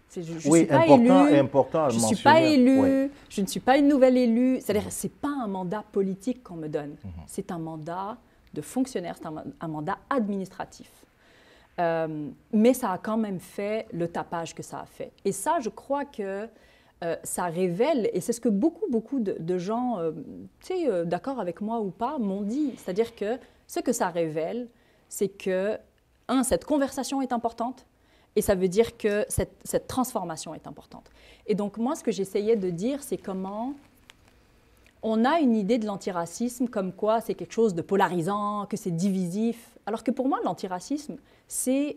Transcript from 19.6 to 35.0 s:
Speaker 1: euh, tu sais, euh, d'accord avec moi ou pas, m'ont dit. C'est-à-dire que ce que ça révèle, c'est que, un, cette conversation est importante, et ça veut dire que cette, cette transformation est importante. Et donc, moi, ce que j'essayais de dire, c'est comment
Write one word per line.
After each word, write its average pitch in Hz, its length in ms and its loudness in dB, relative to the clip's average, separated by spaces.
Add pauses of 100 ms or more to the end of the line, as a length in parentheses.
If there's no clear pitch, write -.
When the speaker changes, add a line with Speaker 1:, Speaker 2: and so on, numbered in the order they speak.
Speaker 1:
euh, 165 140 -2 (480)
tu - 60 -20
sais, 359 240 -2
euh, 175 160 0
d'accord 202 340 -4
avec 180 220 -6
moi 226 180 -4
ou 202 100 -4
pas, 262 280 -6
m'ont 202 240 -2
dit. 254 340 -2
C'est-à-dire 220 400 -4
que 220 220 -4 (280)
ce - 140 -6
que 277 120 -2
ça 214 180 0
révèle, 170 580 -4 (400)
c'est 202 200 -2
que, 190 500 -2 (500)
un, 262 140 2
cette 254 240 0
conversation 269 560 -2
est 254 100 -4
importante, 233 540 -6 (500)
et 214 60 2
ça 202 120 4
veut 190 140 2
dire 214 300 0
que 208 300 0
cette, - 360 -4
cette - 220 -2
transformation 175 680 -4
est 143 120 -16
importante. - 440 -20 (360)
Et 208 80 2
donc, 202 240 -4
moi, 233 180 0
ce 320 80 -14
que 226 80 0
j'essayais 202 440 0
de 190 140 -2
dire, 233 320 -4
c'est - 140 -6
comment 202 560 -8 (1300)